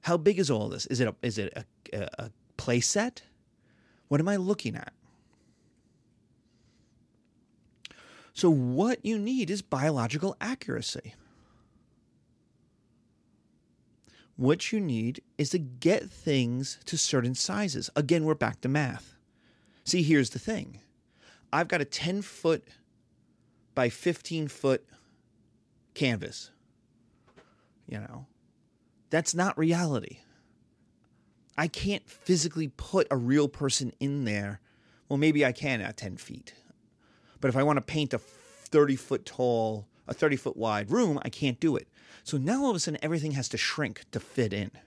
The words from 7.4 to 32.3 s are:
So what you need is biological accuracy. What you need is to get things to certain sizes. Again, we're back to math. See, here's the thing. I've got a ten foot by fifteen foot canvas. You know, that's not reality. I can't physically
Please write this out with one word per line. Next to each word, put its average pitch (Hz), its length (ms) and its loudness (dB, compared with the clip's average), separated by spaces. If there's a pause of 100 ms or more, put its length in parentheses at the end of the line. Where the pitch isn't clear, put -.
So 180 160 4
what 139 520 2
you 214 160 -2
need 226 300 -2
is 196 140 -4
biological 143 800 0
accuracy. - 720 -6 (3250)
What 139 360 2
you 220 80 0
need 120 420 -2 (160)
is 143 120 0
to 185 80 0
get 151 520 0
things 131 760 0
to 160 120 -4
certain 127 360 0
sizes. 185 600 -2
Again, 151 300 2
we're 156 100 2
back 120 280 -2
to 131 60 -2
math. 135 460 -2 (680)
See, 180 180 2
here's 147 280 6
the - 80 -8
thing. - 420 -6 (680)
I've 160 180 0
got 170 120 0
a 139 60 -2
ten 180 340 -4
foot 165 460 0 (1080)
by 127 140 4
fifteen 160 600 -2
foot - 360 0 (1120)
canvas. - 560 -2 (1400)
You 107 140 -10
know, 131 260 -14 (840)
that's 160 260 2
not 185 200 2
reality. 160 640 0 (1400)
I 160 120 0
can't - 420 -4
physically 160 560 0